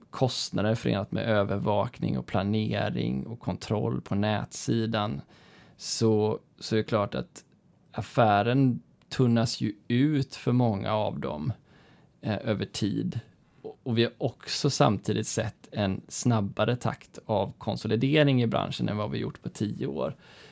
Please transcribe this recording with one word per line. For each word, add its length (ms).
kostnader 680
förenat 360
med 180
övervakning 880
och 80
planering 1000
och 120
kontroll 640
på 140
nätsidan, 1040
så, 640
så 160
är 20
det 60
klart 320
att 280
affären 920
tunnas 520
ju 120
ut 480
för 160
många 420
av 260
dem, 340
eh, 160
över 160
tid. 540
Och, 220
och 140
vi 60
har 140
också 520
samtidigt 580
sett 440
en 360
snabbare 680
takt 500
av 320
konsolidering 840
i 40
branschen 420
än 80
vad 140
vi 60
gjort 240
på 80
tio 380
år. 280